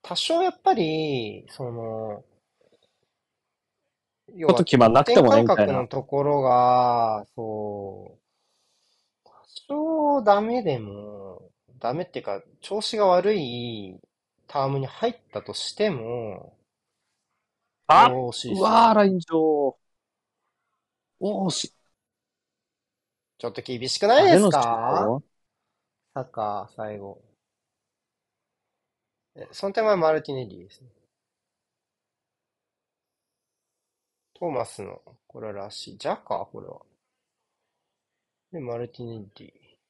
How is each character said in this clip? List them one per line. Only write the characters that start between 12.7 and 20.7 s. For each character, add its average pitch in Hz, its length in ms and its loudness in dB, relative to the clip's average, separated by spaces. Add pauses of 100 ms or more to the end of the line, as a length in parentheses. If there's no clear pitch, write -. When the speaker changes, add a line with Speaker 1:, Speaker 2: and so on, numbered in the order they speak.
Speaker 1:
子 - 160 -8
が 208 100 2
悪 185 280 2
い 120 680 -8 (460)
タ 143 140 -4
ー 139 80 0
ム 139 100 -2
に 135 80 -6
入 233 240 -4
っ 233 60 -18 (160)
た 104 100 -8
と - 100 -16
し - 220 -12
て 208 160 0
も、 117 680 -10 (1300)
Speaker 2:
あ、 240 220 8
Speaker 1:
惜 127 240 -4
し - 180 -10
い - 20 -2
っ - 20 -2
す 185 60 -4
ね。 - 0 -
Speaker 2:
う - 40 2
わ 226 280 6
ー、 - 20 4
ラ 208 100 6
イ 190 100 2
ン 185 40 -2
上。 156 580 0 (1400)